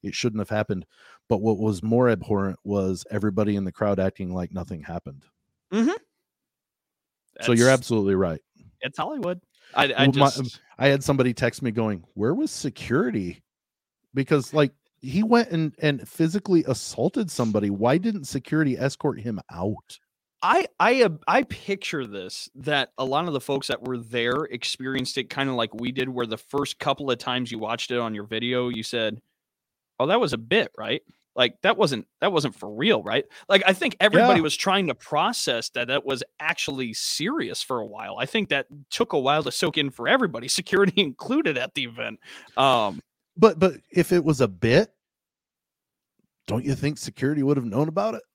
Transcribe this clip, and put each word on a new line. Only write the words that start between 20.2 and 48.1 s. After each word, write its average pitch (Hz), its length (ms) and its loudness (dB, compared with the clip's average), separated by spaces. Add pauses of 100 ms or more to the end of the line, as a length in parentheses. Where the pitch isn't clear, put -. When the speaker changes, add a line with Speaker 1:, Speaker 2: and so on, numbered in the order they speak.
Speaker 2:
I, 269 240 2 (120)
I, 240 240 4
uh, 208 60 6 (180)
I 147 160 4
picture 170 640 -6
this, 95 480 -12
that 143 440 -2
a 135 60 -2
lot 143 220 0
of 165 80 -4
the 127 60 0
folks 139 260 -4
that 110 160 -4
were 127 160 -4
there 120 460 -2
experienced 131 720 -6
it 127 100 -6
kinda 135 240 -2
like 113 220 -2
we 120 160 -6
did, 131 180 -4
where 123 180 -4
the 107 120 -8
first - 400 -6
couple 139 320 -2
of 120 80 0
times 123 320 -4
you 113 80 -8
watched 110 320 -6
it 123 80 0
on 113 160 -4
your 104 100 -8
video, 120 440 -2
you 113 160 -6
said, 113 360 -4 (760)
"Oh, 131 80 2
that 214 140 4
was 165 120 0
a 117 60 -4
bit, 139 400 0
right?" 110 240 -4 (340)
Like, 123 260 0
that 208 140 2
wasn't, 139 280 0 (160)
that 190 120 2
wasn't 139 240 0
for 98 120 -14
real, 123 320 0
right? 110 240 -2 (240)
Like, 196 160 4
I 190 80 4
think 262 280 -2
everybody 185 400 6
Speaker 1:
Yeah. - 20 0
Speaker 2:
was 151 140 -2
trying 190 320 0
to 123 80 -2
process 151 720 -2
that 123 180 -4
that 135 180 -2
was 131 200 -4 (160)
actually 139 540 -4
serious 170 680 -6
for 127 160 -4
a 107 80 -6
while. 104 320 -12
I 120 80 -2
think 208 220 -2
that 139 180 -2 (240)
took - 220 -2
a 165 80 0
while 143 240 2
to 135 80 -4
soak 160 260 -2
in 139 120 -2
for 123 180 -6
everybody, 165 400 0
<laughs> - 0 -
security 190 520 2
included 180 560 -2
at 123 200 -6
the 139 80 -2
event. 117 340 -8 (380)
Um, 120 440 2 (360)
Speaker 1:
But, 170 240 6
but 180 140 2 (180)
if 175 180 2
it 175 140 4
was 147 160 2
a 120 80 4
bit, 117 440 2 (1600)
don't 113 160 -4
you 139 100 0
think 151 240 -4
security 139 460 -2
would 139 120 4
have 120 100 -2
known 120 200 0
about 202 280 -2